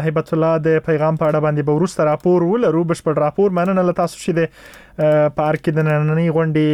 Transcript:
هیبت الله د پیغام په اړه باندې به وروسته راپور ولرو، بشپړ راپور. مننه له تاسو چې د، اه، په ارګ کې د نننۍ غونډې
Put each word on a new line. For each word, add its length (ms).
هیبت 280
الله 240
د 280
پیغام 300
په 140
اړه 100
باندې 220
به 120
وروسته 300
راپور 400
ولرو، 400
بشپړ 340
راپور. 320
مننه 320
له 100
تاسو 280
چې 180
د، 40
اه، 880
په 220
ارګ 80
کې 120
د 80
نننۍ 500
غونډې 440